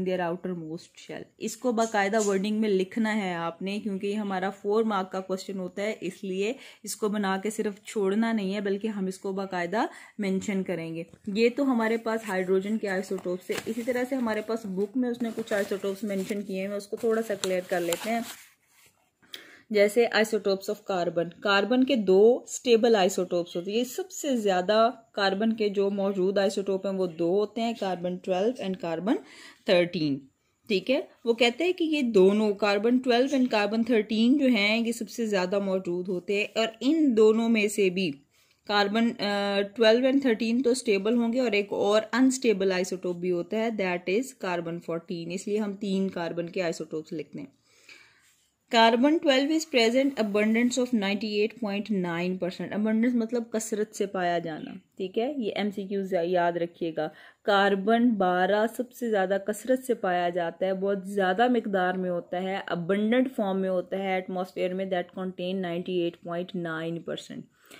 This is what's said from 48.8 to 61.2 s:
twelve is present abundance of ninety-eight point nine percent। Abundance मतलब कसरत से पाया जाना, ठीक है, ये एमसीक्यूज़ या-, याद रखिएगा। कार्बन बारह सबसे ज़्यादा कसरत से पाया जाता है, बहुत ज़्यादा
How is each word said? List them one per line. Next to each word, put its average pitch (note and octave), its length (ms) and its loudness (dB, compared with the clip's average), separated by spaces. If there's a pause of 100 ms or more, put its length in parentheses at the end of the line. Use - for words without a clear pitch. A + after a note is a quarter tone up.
twelve C#4 300 4
is D#4+ 140 0
present C4 560 2
abundance A3 580 2
of B3 140 0
ninety-eight G#3 640 0
point G#3 320 -6 (140)
nine F3 340 -2
percent। F3+ 340 -6
Abundance A3 420 2
मतलब A3+ 380 -2
कसरत G#3+ 420 -4
से G3+ 120 -2
पाया F3+ 320 -2
जाना, E3 340 -8 (260)
ठीक F#3+ 200 -4
है, C4+ 240 -2
ये G3+ 140 -2
एमसीक्यूज़ G3 580 -4
या-, E3+ 100 0
याद F3 340 2
रखिएगा। E3 480 -4 (380)
कार्बन G3+ 640 4
बारह F#3 560 2
सबसे - 420 -6
ज़्यादा G3 300 2
कसरत A3+ 420 -2
से B3 140 -2
पाया F3+ 360 0
जाता E3+ 360 -2
है, F#3+ 60 0
बहुत F#3+ 340 -2
ज़्यादा G3 420 2